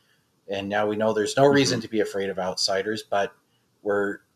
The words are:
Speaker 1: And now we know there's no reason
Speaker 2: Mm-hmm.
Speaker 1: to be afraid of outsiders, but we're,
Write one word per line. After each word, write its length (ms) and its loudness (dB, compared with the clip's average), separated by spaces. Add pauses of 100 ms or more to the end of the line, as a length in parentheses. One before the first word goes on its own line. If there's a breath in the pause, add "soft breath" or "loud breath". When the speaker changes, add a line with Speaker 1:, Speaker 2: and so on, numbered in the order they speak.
(480)
Speaker 1:
And 220 -6
now 180 0
we 80 0
know 180 2
there's 240 0
no 80 6
reason 340 4
Speaker 2:
Mm-hmm. 20 -8
Speaker 1:
to 60 -10
be 140 -2
afraid 280 -2
of 80 -6
outsiders, 680 -2
but 300 -2 (480)
we're, 380 -2 (160)